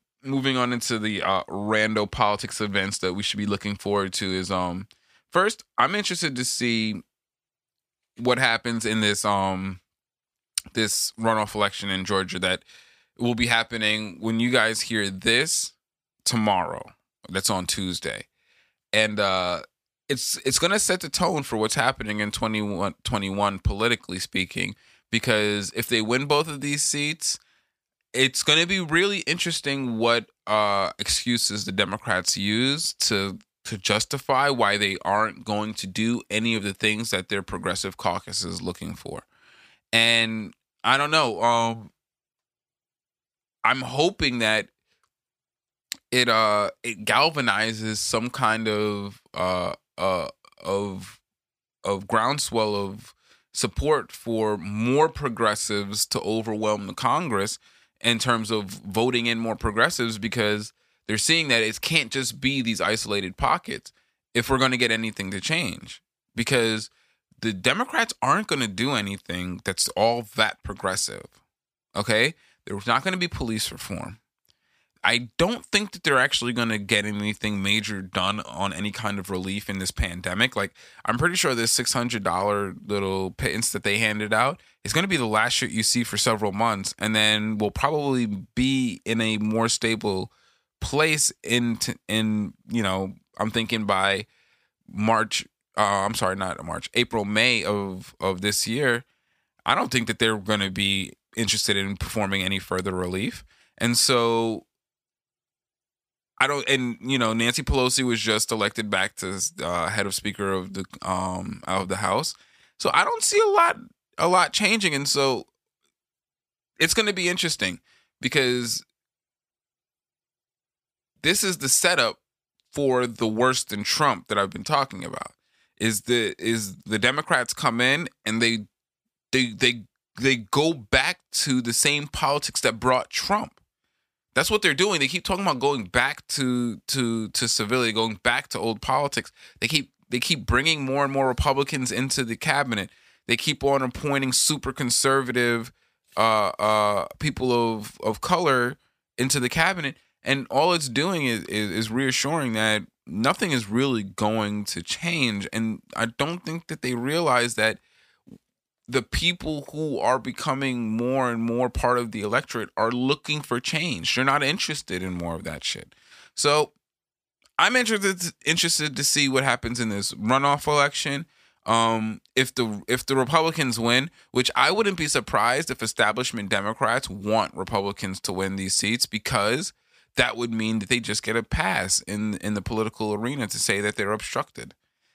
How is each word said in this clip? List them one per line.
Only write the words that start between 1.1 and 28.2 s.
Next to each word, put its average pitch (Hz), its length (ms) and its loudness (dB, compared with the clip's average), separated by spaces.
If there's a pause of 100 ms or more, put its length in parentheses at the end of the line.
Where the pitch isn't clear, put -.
uh, 95 220 2
rando 107 680 0
politics 104 500 0
events 101 380 -2
that 92 160 -2
we 101 80 -4
should - 160 -4
be 104 80 -2
looking 101 280 -4
forward 98 400 -2
to 104 120 -4
is, 92 240 -2
um, 92 360 -2 (440)
first, 196 340 0 (140)
I'm 135 160 4
interested 175 420 -2
to 123 80 -2
see 110 580 0 (1160)
what 123 200 2
happens 117 460 2
in 110 160 2
this, 104 240 2
um, 95 560 0 (920)
this - 440 -2
runoff 110 360 0
election 101 340 -2
in 95 160 -2
Georgia 95 340 -2
that 92 260 -2 (540)
will 120 160 0
be 117 120 0
happening 107 720 0
when 113 200 0
you 120 100 2
guys 113 320 2
hear 107 260 -2
this 117 640 0 (520)
tomorrow. 95 680 0 (380)
That's 92 180 -2
on 95 160 0
Tuesday. 85 640 -6 (680)
And, 107 260 2
uh, 92 440 0 (460)
it's, - 360 -4
it's 135 140 2
gonna 190 200 2
set 185 220 0
the 165 80 -8
tone 165 360 0
for - 120 -4
what's 110 200 0
happening 110 440 0
in 104 100 -2
twenty-one 104 640 -2 (100)
twenty-one 98 560 0
politically 107 580 -2
speaking, 95 560 -4 (360)
because 104 640 2
if 113 140 -4
they 117 140 2
win 123 240 0
both 147 220 2
of 147 120 -10
these 143 220 -2
seats, - 560 -2 (760)
it's 131 300 2